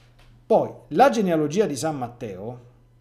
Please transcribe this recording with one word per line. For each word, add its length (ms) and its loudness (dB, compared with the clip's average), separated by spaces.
Poi, 240 2
la 220 6
genealogia 560 0
di 100 -6
San 200 -4
Matteo, 720 -12